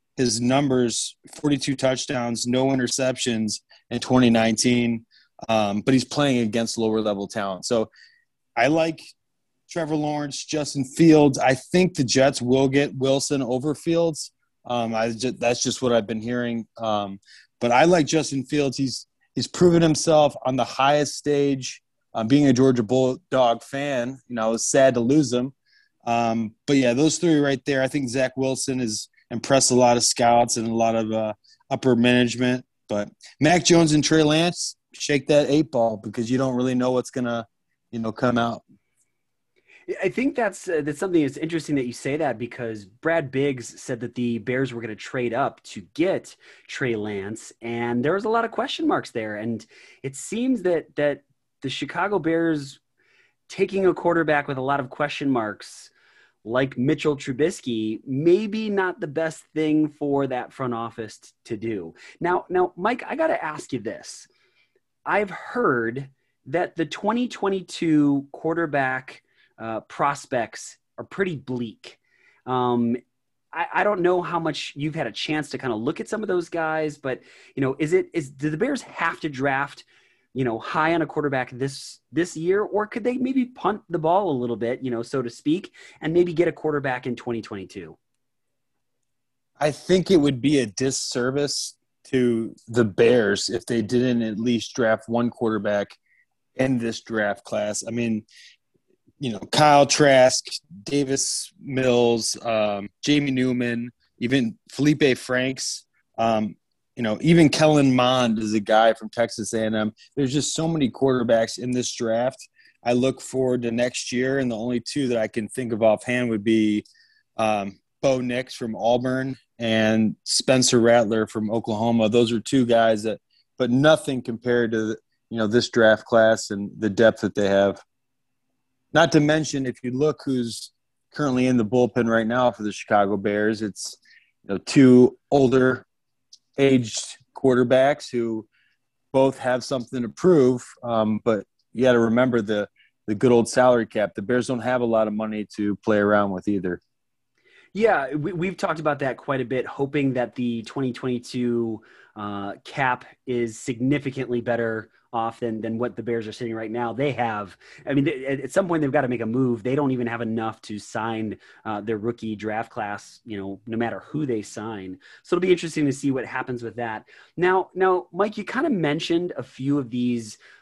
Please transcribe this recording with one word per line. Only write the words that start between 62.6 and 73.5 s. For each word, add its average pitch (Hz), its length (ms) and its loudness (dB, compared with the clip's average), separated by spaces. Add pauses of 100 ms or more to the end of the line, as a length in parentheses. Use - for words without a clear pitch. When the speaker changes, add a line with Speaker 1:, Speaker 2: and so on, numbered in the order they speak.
Speaker 2:
Mike, 226 320 -4
I 220 80 -8
gotta 320 280 -2
ask 151 280 -10
you 127 80 -4
this. - 480 -14 (800)
I've 190 240 0
heard 139 800 -2 (380)
that 160 280 -4
the 165 120 -2
twenty 233 400 -2
twenty-two 151 1040 0
quarterback, 143 920 -4 (380)
uh, 113 220 -8
prospects - 960 -4 (200)
are 120 60 -12
pretty 185 320 -4
bleak. 120 640 -10 (480)
Um, 123 500 0 (560)